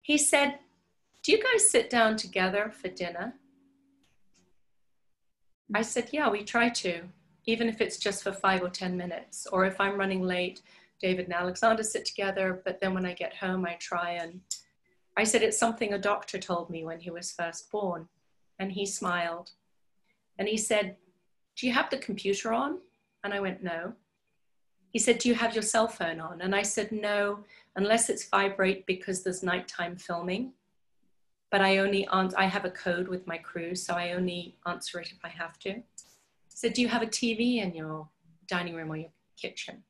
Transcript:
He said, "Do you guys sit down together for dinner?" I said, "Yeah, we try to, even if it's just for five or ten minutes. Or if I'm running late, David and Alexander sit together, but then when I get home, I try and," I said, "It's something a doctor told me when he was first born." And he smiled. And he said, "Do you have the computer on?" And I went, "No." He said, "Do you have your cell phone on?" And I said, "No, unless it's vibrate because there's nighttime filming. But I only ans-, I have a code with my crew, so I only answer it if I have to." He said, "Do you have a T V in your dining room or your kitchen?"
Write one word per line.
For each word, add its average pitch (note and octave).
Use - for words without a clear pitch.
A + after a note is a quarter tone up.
He D4+
said, C#4+
"Do -
you G#4+
guys A#4+
sit -
down A3
together G3
for -
dinner?" F3+
I G#3
said, A#3+
"Yeah, D4
we G3+
try A#3+
to, F3
even A3+
if A3+
it's -
just G3+
for G3
five F#3+
or F3+
ten F3+
minutes. -
Or F#3
if F#3+
I'm G3
running F#3+
late, F3+
David F#3
and F3
Alexander A3
sit -
together, F#3+
but F3+
then F#3+
when F#3
I F3+
get F3
home, F#3
I E3+
try F3
and," F3
I G#3
said, A3
"It's A3
something A3+
a G3
doctor G3+
told F3
me E3
when E3
he F3
was F3
first E3+
born." F3
And G3
he G3
smiled. F3
And G3
he G#3+
said, G#3
"Do B3
you A#3+
have -
the C4+
computer G3+
on?" C#4+
And G3+
I G3+
went, F#3
"No." F3
He A3+
said, A#3+
"Do -
you A#3
have A3+
your A3
cell A3
phone E3
on?" E3
And F#3+
I G3+
said, G#3+
"No, G#3
unless G#3
it's -
vibrate G3
because F#3
there's F#3
nighttime F3+
filming. F3+
But G3
I F#3+
only G3
ans-, F#3
I F#3+
have F#3+
a F3+
code F3+
with F#3
my E3
crew, E3+
so F3+
I F3
only F3
answer F3
it E3+
if -
I E3
have E3
to." F#3+
He -
said, A3+
"Do B3
you A#3+
have A#3
a A3+
T A#3
V A#3+
in F#3
your D#3
dining F3
room D#3+
or D#3
your E3
kitchen?" -